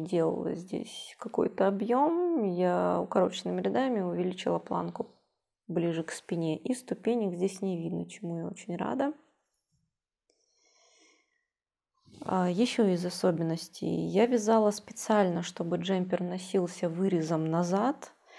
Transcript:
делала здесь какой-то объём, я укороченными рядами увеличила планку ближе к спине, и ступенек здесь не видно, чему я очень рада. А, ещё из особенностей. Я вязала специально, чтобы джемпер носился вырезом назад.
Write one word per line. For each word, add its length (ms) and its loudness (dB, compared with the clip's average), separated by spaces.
делала 500 0
здесь 640 -10
какой-то 480 0
объём, 800 2
я 580 2
укороченными 580 0
рядами 400 0
увеличила 600 -2
планку 480 -6
ближе 380 -2
к 80 -10
спине, 440 -2
и 180 -4
ступенек 600 -2
здесь 260 -2
не 160 -2
видно, 320 -4
чему 300 -8
я 80 -6
очень 300 -8
рада. 360 -2
А, 260 0
ещё 380 4
из 180 2
особенностей. 840 0
Я 380 2
вязала 440 4
специально, 720 0
чтобы 360 -2
джемпер 440 0
носился 640 -2
вырезом 580 2
назад. 680 0